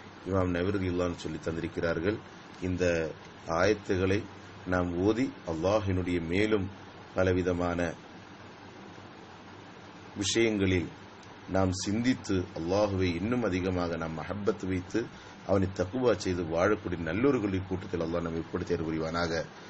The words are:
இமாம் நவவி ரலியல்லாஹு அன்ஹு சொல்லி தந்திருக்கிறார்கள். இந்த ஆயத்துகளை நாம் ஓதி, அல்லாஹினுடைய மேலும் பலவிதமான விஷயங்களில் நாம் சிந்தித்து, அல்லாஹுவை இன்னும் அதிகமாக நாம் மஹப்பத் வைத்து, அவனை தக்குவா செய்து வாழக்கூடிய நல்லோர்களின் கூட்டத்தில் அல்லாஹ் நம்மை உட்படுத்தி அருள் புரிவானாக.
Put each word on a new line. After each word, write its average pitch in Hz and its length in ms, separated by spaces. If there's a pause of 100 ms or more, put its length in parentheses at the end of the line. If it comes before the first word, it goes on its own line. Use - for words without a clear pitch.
(260)
இமாம் 92 240
நவவி 92 280
ரலியல்லாஹு 90 320
அன்ஹு 82 60
சொல்லி 80 220
தந்திருக்கிறார்கள். 82 800 (440)
இந்த 87 480 (360)
ஆயத்துகளை 95 760 (440)
நாம் 90 320
ஓதி, 110 340 (140)
அல்லாஹினுடைய 90 800
மேலும் 98 420 (460)
பலவிதமான 87 760 (2250)
விஷயங்களில் 98 720 (600)
நாம் 92 240
சிந்தித்து, 101 720 (100)
அல்லாஹுவை 92 600
இன்னும் 117 280
அதிகமாக 90 540
நாம் 80 220
மஹப்பத் 98 480
வைத்து, 92 400 (400)
அவனை 95 300
தக்குவா 123 400
செய்து 90 260
வாழக்கூடிய 87 560
நல்லோர்களின் 98 680
கூட்டத்தில் 92 340
அல்லாஹ் 82 200
நம்மை 82 200
உட்படுத்தி 90 320
அருள் 82 140
புரிவானாக. 80 580 (240)